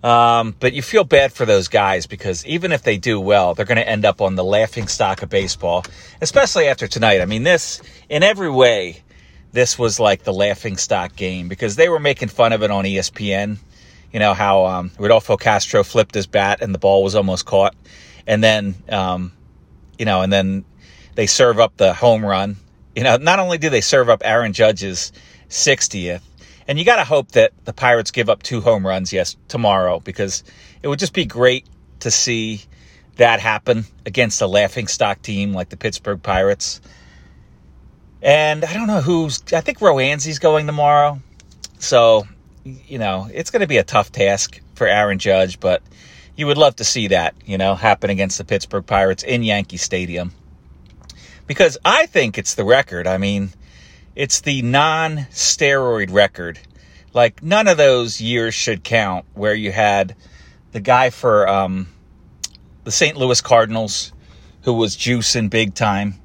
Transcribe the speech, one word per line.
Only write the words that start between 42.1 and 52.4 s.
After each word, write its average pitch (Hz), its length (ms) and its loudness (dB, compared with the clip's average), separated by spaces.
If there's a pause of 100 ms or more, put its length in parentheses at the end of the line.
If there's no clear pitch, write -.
you 131 340 -16
know, 98 340 -4
it's - 200 -10
gonna 202 160 0
be 139 100 0
a 92 60 2
tough - 280 0
task - 480 -2 (160)
for 92 120 0
Aaron 101 320 0
Judge, 95 400 0
but 92 240 0 (520)
you 147 120 -6
would 143 100 0
love 147 200 4
to 117 60 -10
see 107 260 -4
that, 85 260 0 (100)
you 98 140 -6
know, 95 160 0
happen 104 340 0
against 95 300 -2
the 98 60 -12
Pittsburgh 101 420 -6
Pirates 95 340 0
in 120 220 -4
Yankee 104 340 -2
Stadium. 90 540 -6 (1120)
Because 151 400 0
I 285 220 2
think 120 320 -2
it's - 160 -8